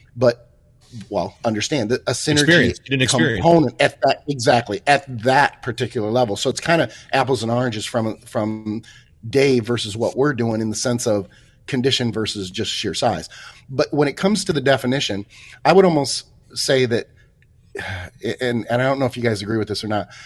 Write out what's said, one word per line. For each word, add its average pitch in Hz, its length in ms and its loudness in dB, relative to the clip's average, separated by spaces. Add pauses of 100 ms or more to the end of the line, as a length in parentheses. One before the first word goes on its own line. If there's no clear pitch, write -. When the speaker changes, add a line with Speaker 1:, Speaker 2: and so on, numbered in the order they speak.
(160)
Speaker 1:
but, - 340 0 (580)
well, 95 360 -4
understand 110 460 -2
that 123 120 -2
a 135 100 -4
synergy 147 300 0
Speaker 2:
Experience. 147 420 4
You - 60 -8
didn't 135 120 0
experience. 127 420 0
Speaker 1:
component 160 360 4
at - 200 0
that, - 280 0
exactly, 120 600 0
at 139 160 4 (180)
that 131 400 2
particular 110 480 -4
level. 113 240 2
So 131 160 -2
it's 123 100 -6
kinda 160 300 0 (220)
apples 127 320 0
and 113 60 -2
oranges 120 360 -2
from, 110 320 -4
from 110 640 -6 (460)
Dave 135 360 2
versus 107 320 -4
what 110 200 -2
we're 143 180 2
doing 113 260 -2
in 110 100 -2
the 107 60 -6
sense 120 300 -2
of 104 220 0 (400)
condition 123 440 0
versus 101 380 -6
just 101 220 -6
sheer 92 220 -4
size. 95 340 -2 (400)
But 139 240 -2
when 143 160 2
it 139 80 -6
comes 196 300 0
to 175 60 -2
the 143 80 0
definition, 127 680 0 (380)
I 151 80 6
would 190 120 8
almost 151 420 0 (280)
say 131 320 2
that, 113 220 -2 (640)
<sighs> - 40 -10 (640)
and, 120 280 -2
and 120 140 0
I - 20 0
don't 135 140 0
know 135 80 0
if 120 100 -4
you 120 60 -6
guys 110 200 0
agree 110 160 -2
with 104 100 -2
this 104 160 -6
or 107 40 -4
not, 104 200 -2 (180)